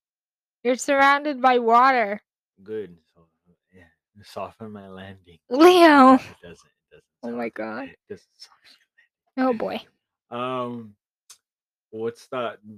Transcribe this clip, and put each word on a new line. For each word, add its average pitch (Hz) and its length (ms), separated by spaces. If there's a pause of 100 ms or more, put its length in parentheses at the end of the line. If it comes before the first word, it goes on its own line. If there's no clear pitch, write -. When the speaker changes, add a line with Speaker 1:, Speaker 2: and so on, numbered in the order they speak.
(640)
Speaker 1:
You're 247 120
surrounded 277 680
by 254 180
water. 233 640 (420)
Speaker 2:
Good. 101 340 (180)
So, 85 60 (520)
yeah, 92 100 (400)
soften 104 480
my 101 160
landing. 95 500 (120)
Speaker 1:
Leo. 339 380
Speaker 2:
No, 269 280
it - 40 (220)
doesn't, - 260 (240)
it - 0
doesn't - 120 (200)
Speaker 1:
Oh 240 80
my 240 180
Speaker 2:
soften, - 60
Speaker 1:
God. 226 340
Speaker 2:
it - 100 (100)
doesn't 98 180 (100)
soften - 400 (600)
your 262 80
Speaker 1:
Oh 262 60
Speaker 2:
landing. 214 360 (420)
Speaker 1:
boy. 120 60
Speaker 2:
Um, 120 600 (960)
what's 113 360
that? 104 300 (200)